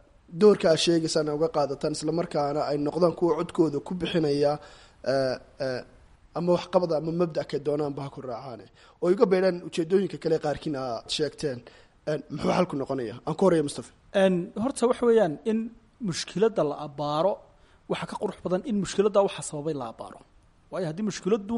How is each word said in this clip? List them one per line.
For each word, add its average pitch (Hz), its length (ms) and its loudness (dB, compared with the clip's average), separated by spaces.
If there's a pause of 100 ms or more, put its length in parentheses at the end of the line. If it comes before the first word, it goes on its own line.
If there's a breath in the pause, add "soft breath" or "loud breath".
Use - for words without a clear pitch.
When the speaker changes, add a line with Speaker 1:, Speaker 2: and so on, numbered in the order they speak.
(320)
Speaker 1:
doorka 196 360 6
aad 156 100 6
sheegaysaan 160 520 2
uga 151 200 0
qaadataan, 143 440 -2
isla 151 180 -4
markaana 151 540 -2
ay 143 120 -2
noqdaan 160 380 2
kuwa 170 200 2
codkooda 160 440 0
ku - 140 -8
bixinaya, 151 600 2 (480 loud breath)
eh, 131 340 0 (220)
eh, 131 240 -4 (540)
ama 170 180 0
waxqabad 175 400 0
ama 160 180 -2
mabda' 165 340 -2
kay 147 140 -6
doonaanba 147 440 -4
ha 139 60 -10
ku - 120 -16
raacaane. 120 440 -12 (360 soft breath)
Oo 175 100 4
iga 208 140 4
beedhaan 185 360 4
ujeedooyinka 170 560 0
kale 160 220 2
qaarkiin 143 360 -4
aad 127 320 -6
sheegteen. 139 520 -4 (480 loud breath)
Een, 151 200 -2
muxuu 180 240 -2
xalku 170 240 0
noqonayaa? 127 460 -6
Aan 156 140 -6
ku - 80 -8
horreeyo 170 200 4
Mustafa. - 280 -8 (200)
Speaker 2:
Een, 190 240 4 (180)
horta 233 340 -2
waxa 247 180 0
weeyaan 220 360 6
in 220 180 0 (420)
mushkiladda 196 640 0
la 143 160 -2
abbaaro, 147 540 -2 (560 soft breath)
waxa - 180 -4
ka - 100 -10
qurux 190 240 -6
badan 185 220 -2
in 214 160 -2
mushkiladda 196 420 2
waxa 190 200 0
sababay 151 320 -6
la 131 160 -8
abbaaro. - 300 -16 (520)
Waayo 170 160 -4
haddii 170 180 -6
mushkiladdu 202 520 -2